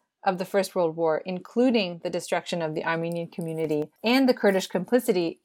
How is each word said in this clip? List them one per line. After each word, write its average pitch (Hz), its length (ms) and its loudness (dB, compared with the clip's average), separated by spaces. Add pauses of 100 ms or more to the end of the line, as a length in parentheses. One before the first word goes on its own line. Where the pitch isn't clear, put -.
(220)
of 185 160 0
the 185 60 -4
First 190 320 -2
World 165 220 0
War, 160 280 0
including 185 800 0
the 180 60 -4
destruction 175 520 -4
of 156 140 -2
the 160 80 -4
Armenian 165 440 -4
community 160 580 -2 (180)
and 254 240 4
the 247 60 4
Kurdish 190 340 2
complicity 185 760 0